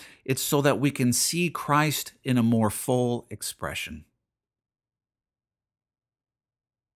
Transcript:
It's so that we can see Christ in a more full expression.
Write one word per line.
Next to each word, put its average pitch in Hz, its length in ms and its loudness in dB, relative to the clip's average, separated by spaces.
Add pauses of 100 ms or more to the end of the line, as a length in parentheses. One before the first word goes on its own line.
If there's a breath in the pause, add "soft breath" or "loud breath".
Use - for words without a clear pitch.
(240 loud breath)
It's 127 160 -2
so 147 220 0
that 135 160 4
we 139 140 2
can 123 200 2
see 170 380 0
Christ 151 600 0 (100)
in 127 160 0
a 117 40 4
more 113 280 4
full 123 600 -2
expression. - 760 -10 (3000)